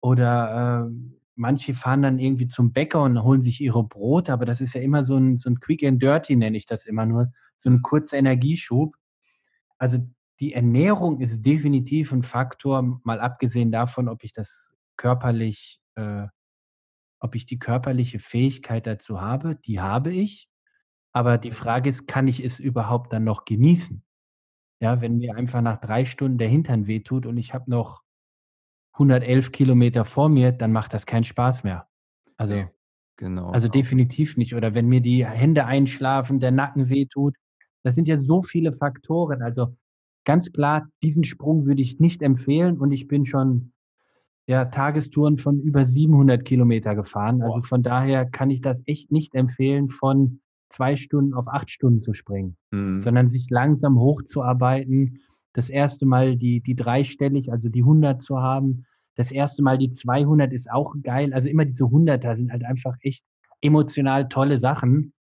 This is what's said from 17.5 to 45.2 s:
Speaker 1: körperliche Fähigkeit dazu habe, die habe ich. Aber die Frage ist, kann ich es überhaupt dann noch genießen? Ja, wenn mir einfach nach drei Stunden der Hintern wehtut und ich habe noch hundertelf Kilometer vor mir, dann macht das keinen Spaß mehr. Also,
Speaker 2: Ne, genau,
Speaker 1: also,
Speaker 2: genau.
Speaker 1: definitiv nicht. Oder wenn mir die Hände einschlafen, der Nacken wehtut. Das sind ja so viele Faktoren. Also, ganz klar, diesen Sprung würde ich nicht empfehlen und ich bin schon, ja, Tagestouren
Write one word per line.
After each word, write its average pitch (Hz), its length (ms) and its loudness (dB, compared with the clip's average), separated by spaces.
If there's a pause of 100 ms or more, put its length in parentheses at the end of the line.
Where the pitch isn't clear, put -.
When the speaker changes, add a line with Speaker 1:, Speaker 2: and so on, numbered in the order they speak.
Speaker 1:
körperliche 123 640 -4
Fähigkeit 120 680 -4
dazu 104 340 -10
habe, 135 360 -6
die 104 240 -8
habe 120 320 -2
ich. 202 360 -6 (640)
Aber 120 260 2
die 117 140 -8
Frage 123 380 -2
ist, 131 180 -8
kann 135 200 0
ich 127 160 -4
es 123 160 -8
überhaupt 120 520 -4
dann 110 120 -2
noch 107 220 -2
genießen? 156 580 2 (760)
Ja, 120 220 0
wenn 117 160 -2
mir 120 180 -6
einfach 123 260 -4
nach 113 180 -2
drei 117 260 -2
Stunden 131 320 -4
der 113 100 0
Hintern 123 400 0
wehtut 113 380 -4
und 117 120 -6
ich 120 160 -8
habe 127 160 -10
noch 117 320 -4 (960)
hundertelf 127 540 2
Kilometer 123 540 4
vor 143 240 0
mir, 127 220 4
dann 117 200 -2
macht 110 220 -4
das 104 120 -6
keinen 113 180 0
Spaß 123 400 -2
mehr. 92 240 -6 (500)
Also, 104 180 -4
Speaker 2:
Ne, 95 160 -8 (440)
genau, 92 400 -6
Speaker 1:
also, 117 120 0
Speaker 2:
genau. 131 120 2
Speaker 1:
definitiv 127 580 0
nicht. 117 180 -2
Oder 110 180 -2
wenn 120 140 2
mir 127 140 4
die 123 240 2
Hände 131 400 2
einschlafen, 135 720 0
der 127 120 2
Nacken 135 380 0
wehtut. 139 460 -2 (480)
Das 127 120 2
sind 165 120 2
ja 156 100 2
so 151 240 2
viele 165 320 -2
Faktoren. 143 680 -4
Also, 120 340 -4 (500)
ganz 170 260 2
klar, 151 360 0 (160)
diesen 156 200 2
Sprung 139 420 -2
würde 139 160 2
ich 127 180 -4
nicht 170 220 2
empfehlen 147 580 2
und 143 120 2
ich 131 160 -6
bin 143 180 0
schon, 127 460 0 (760)
ja, 127 180 2
Tagestouren 147 720 0